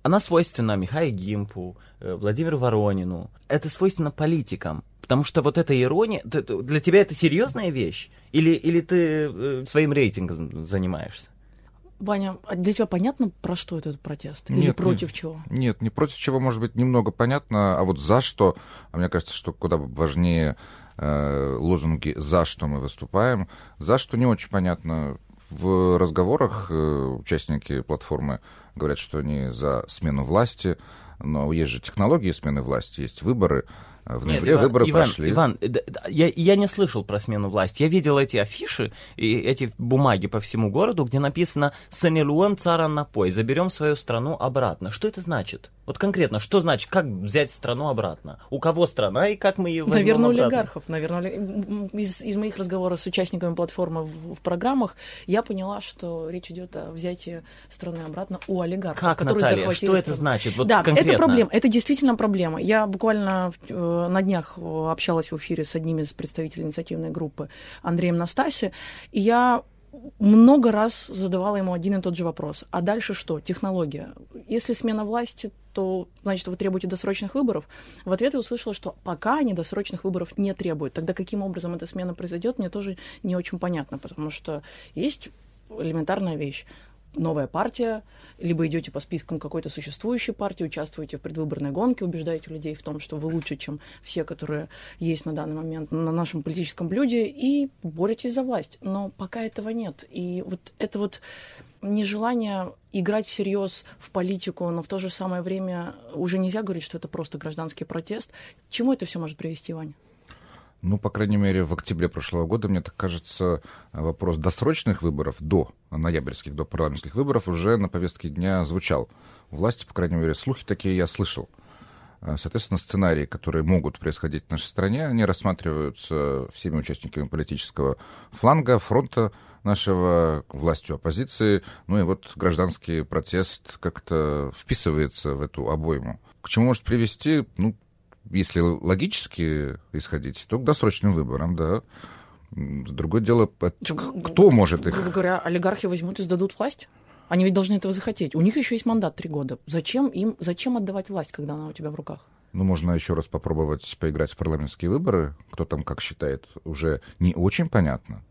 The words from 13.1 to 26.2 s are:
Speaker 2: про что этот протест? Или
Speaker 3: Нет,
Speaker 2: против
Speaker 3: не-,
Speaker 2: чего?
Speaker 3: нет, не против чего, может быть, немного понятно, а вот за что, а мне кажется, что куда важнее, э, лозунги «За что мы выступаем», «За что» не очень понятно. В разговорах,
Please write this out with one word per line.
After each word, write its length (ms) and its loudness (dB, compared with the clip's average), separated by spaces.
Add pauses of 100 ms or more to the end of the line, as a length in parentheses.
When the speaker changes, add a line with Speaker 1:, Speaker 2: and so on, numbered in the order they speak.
Speaker 2:
про 140 -4
что 220 -8
этот 220 -8
протест? 500 -12
Или 100 2
Speaker 3:
Нет, 160 4
Speaker 2:
против 360 2
Speaker 3:
не-, 40 -16
Speaker 2:
чего? 340 -10
Speaker 3:
нет, 320 0
не 80 0
против 280 0
чего, 220 0
может 200 2
быть, 160 -2
немного 360 4
понятно, 680 2
а 60 4
вот 160 2
за 200 6
что, 380 4 (340)
а 60 -6
мне 120 2
кажется, 240 -2
что 200 -8
куда 240 0
важнее, 800 2 (400)
э, 600 0
лозунги 580 0
«За 280 4
что 220 -6
мы 140 -2
выступаем», 680 0 (320)
«За 180 4
что» 200 -2
не 80 4
очень 240 2
понятно. 680 -2 (320)
В 500 4
разговорах, 680 2